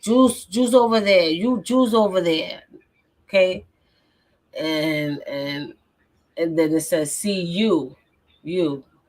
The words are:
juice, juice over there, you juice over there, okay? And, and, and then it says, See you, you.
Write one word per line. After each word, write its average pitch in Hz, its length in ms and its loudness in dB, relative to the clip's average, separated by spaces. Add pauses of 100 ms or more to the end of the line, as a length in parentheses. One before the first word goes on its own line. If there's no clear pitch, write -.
juice, 247 440 2
juice 226 300 -2
over 226 260 6
there, 196 280 4
you 202 340 -2
juice 240 320 0
over 202 260 2
there, 170 420 -2 (640)
okay? 190 380 0 (920)
And, 151 640 -4
and, 143 520 -8 (640)
and 165 220 -4
then 156 160 2
it 160 60 2
says, 156 340 -4
See 202 260 -4
you, 170 560 -2 (460)
you. 151 420 -4 (240)